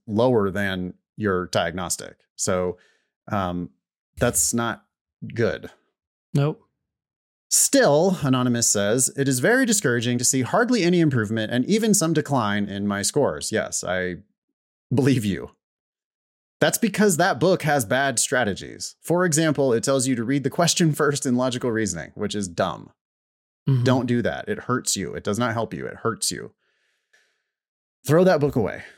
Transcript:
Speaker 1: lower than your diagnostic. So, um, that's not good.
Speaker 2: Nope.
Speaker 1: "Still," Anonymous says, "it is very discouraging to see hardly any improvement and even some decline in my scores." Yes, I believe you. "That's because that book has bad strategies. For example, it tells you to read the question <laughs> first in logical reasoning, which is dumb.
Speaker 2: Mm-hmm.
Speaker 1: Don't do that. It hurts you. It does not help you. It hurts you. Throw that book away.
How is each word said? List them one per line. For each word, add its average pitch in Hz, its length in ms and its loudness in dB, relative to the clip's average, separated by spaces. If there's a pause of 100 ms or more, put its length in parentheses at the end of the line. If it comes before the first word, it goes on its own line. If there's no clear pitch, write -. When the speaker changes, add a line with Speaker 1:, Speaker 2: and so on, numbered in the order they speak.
Speaker 1:
lower 110 420 2
than 92 440 -4 (220)
your 92 300 0
diagnostic. 85 720 -4 (180)
So, 90 440 -2 (520)
um, 90 400 -4 (460)
that's - 360 0
not 117 320 -4 (500)
good. 107 360 -2 (640)
Speaker 2:
Nope. 147 320 -2 (840)
Speaker 1:
"Still," 185 680 4
Anonymous 123 460 2
says, 107 480 2
"it 139 100 0
is 131 140 0
very 233 260 2
discouraging 120 520 0
to 120 60 -2
see 131 180 0
hardly 220 420 2
any 175 160 4
improvement 113 500 0
and 120 160 -2
even 214 280 2
some 165 180 2
decline 110 560 0
in 101 180 -6
my 101 160 -2
scores." 98 480 -2
Yes, - 320 -4
I 90 360 -4 (760)
believe 123 300 2
you. 80 260 -4 (1080)
"That's 156 180 2
because 202 380 2
that 170 240 2
book 175 220 2
has 147 220 2
bad 127 360 0
strategies. 101 800 -4
For 175 240 0
example, 147 480 2
it 113 100 0
tells 135 240 0
you 131 80 0
to 117 80 -2
read 135 220 -2
the 139 40 -2
question 170 440 2
<laughs> - 80 -2
first 143 260 0
in 123 80 2
logical 127 380 -2
reasoning, 98 420 -4
which 104 220 -6
is 101 100 -4
dumb. 82 460 -4 (760)
Speaker 2:
Mm-hmm. 127 140 2
Speaker 1:
Don't 127 240 2
do 120 160 0
that. 85 260 -4
It 104 120 -6
hurts - 360 -4
you. 87 180 -6
It 92 100 -10
does 104 160 -2
not 120 120 0
help 113 220 -4
you. 65 120 -8
It - 100 -12
hurts - 340 -4
you. 58 220 -10 (1500)
Throw 160 160 6
that 180 160 6
book 139 160 0
away. 90 300 -2 (140)